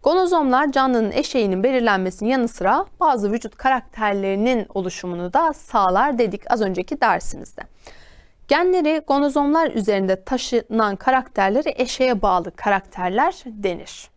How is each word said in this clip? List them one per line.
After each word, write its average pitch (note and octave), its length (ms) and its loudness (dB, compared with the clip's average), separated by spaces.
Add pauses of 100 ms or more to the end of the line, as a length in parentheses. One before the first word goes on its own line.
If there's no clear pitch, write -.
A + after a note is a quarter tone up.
Gonozomlar D#4 680 2
canlının B3 400 2
eşeğinin G3+ 520 0
belirlenmesinin G#3+ 640 0
yanı B3+ 180 0
sıra B3 380 0 (140)
bazı A#3+ 320 2
vücut A3 240 -6
karakterlerinin G#3+ 1160 0
oluşumunu F3+ 600 -6
da D#4+ 200 2
sağlar G3 640 0
dedik G#3 340 0
az A3+ 100 2
önceki F#3+ 400 -4
dersimizde. F3+ 600 -2 (840)
Genleri D#4+ 600 2
gonozomlar C#4+ 640 2
üzerinde G3 520 0
taşınan A3 720 -2
karakterlere B3+ 840 0
eşeğe B3+ 440 0
bağlı F#3 340 0
karakterler G3+ 920 -2
denir. G3+ 720 -8